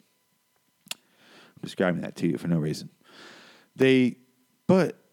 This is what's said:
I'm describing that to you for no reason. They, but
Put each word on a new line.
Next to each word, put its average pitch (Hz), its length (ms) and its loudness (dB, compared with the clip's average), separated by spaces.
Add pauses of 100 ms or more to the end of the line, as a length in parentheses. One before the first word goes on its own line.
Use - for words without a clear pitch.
(920)
I'm - 720 -20
describing 87 380 -2
that - 160 -12
to - 100 -2
you 62 120 -2
for - 100 -8
no 85 100 0
reason. 76 300 -6 (880)
They, 131 400 4 (500)
but 175 460 2